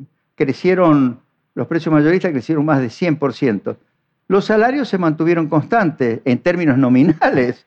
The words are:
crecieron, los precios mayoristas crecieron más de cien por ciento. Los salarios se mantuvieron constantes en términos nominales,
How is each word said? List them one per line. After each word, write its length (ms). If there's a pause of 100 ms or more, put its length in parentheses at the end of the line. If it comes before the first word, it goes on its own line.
(340)
crecieron, 840 (340)
los 140
precios 260
mayoristas 380
crecieron 340
más 160
de 80
cien 280
por 160
ciento. 440 (520)
Los 160
salarios 440
se 80
mantuvieron 500
constantes 800
en 140
términos 380
nominales, 880